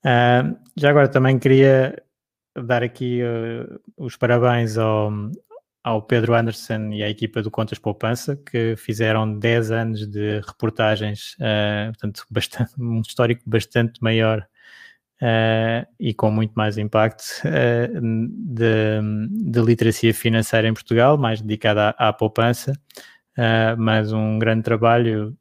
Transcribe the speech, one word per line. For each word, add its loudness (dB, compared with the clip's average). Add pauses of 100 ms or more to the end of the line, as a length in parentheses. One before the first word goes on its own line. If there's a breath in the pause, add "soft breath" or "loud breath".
Ah, 4 (220)
já 2
agora 6
também 2
queria 4 (500)
dar -2
aqui, -4
ah, -8 (160)
os -12
parabéns 2
ao, 0 (760)
ao -2
Pedro 2
Anderson -2
e -6
à -2
equipa -6
do -6
Contas -6
Poupança, -4
que -4
fizeram -2
dez 2
anos -4
de -4
reportagens, -4
ah, -2
portanto, -10
bastante, -6
um -4
histórico -2
bastante -2
maior, 0 (760 loud breath)
ah, 0 (120)
e -4
com 0
muito -2
mais -2
impacto, 0 (220)
ah, 0
de, -2
de -2
literacia 2
financeira 0
em 0
Portugal, 4
mais -2
dedicada 0
à, 2
à 0
poupança, -2 (600 loud breath)
ah, 2
mas 0
um -2
grande 2
trabalho. 0